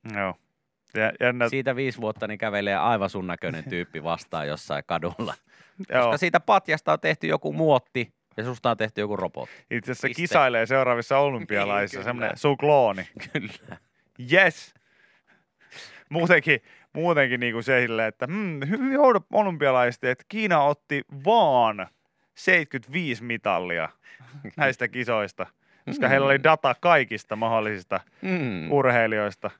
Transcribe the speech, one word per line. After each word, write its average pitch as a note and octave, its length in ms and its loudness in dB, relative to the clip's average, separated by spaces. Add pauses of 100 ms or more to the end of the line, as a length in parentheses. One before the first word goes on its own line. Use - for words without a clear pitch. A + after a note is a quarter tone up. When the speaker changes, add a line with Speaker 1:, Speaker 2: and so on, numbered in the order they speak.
(160)
Speaker 1:
Joo. F#2+ 180 -2 (600)
Ja, A2 260 0
jännä. B2 280 0
Speaker 2:
Siitä C3 280 -2
viisi B2+ 240 -6
vuotta G#2+ 260 -6
niin G#2 120 -10
kävelee G2+ 380 -2
aivan G2 340 0
sun F#2 160 -8
näköinen E2 380 -8
tyyppi E2+ 400 -8
vastaan D#2+ 440 -6
jossain D2 380 -8
kadulla. E2+ 480 -6 (280)
Speaker 1:
<laughs> - 300 -14
Joo. B2+ 100 4
Speaker 2:
Koska A#2+ 160 2
siitä F3 220 2
patjasta D#3+ 520 0
on D#3 80 0
tehty D#3+ 260 -4
joku D#3 260 -2
muotti D3 640 0 (220)
ja A2 80 -6
susta B2 260 -2
on A2 60 0
tehty G#2+ 240 -4
joku G#2 160 -4
robotti. E2 540 -8
Speaker 1:
Itse A#2+ 220 -6
asiassa - 160 -6
Speaker 2:
Piste. C#3 140 -6
Speaker 1:
kisailee B2+ 440 2
seuraavissa B2+ 520 2
olympialaisissa, G2+ 800 0
Speaker 2:
Niin, F#2+ 60 -10
kyllä. A#2 60 -4 (100)
Speaker 1:
semmonen - 180 -4
sun C#3+ 180 2
klooni. A#2+ 520 2 (100)
Speaker 2:
<laughs> - 140 -16
Kyllä. - 440 -10 (560)
Speaker 1:
Yes. F3+ 420 2 (1300)
Muutenkin, D#3+ 520 4 (320)
muutenkin C#3+ 480 2
niinku A#2 220 -2
se B2+ 180 4
silleen, A2+ 280 0
että, B2 180 -4
hmm, F3 380 -6
hy-, F#3 120 -2
hy-, C4+ 460 2 (100)
olympialaiset, C#3 720 2
että B2+ 240 -2
Kiina G3 340 0
otti C#3+ 400 -2 (220)
vaan B2+ 640 2 (480)
seitkytviis D3 880 -2
mitallia F2+ 680 -4 (340)
Speaker 2:
<laughs> C#3 340 -18
Speaker 1:
näistä C3 320 0
kisoista, A2 580 -4 (380)
koska C#4 220 -2
Speaker 2:
Mm. B2 40 4
Speaker 1:
heillä C#3 160 4
oli C#3 160 2
data D3+ 380 4
kaikista B2 560 2
mahdollisista G#2+ 640 -2 (220)
Speaker 2:
Mm. B2+ 500 -4
Speaker 1:
urheilijoista. A2+ 880 2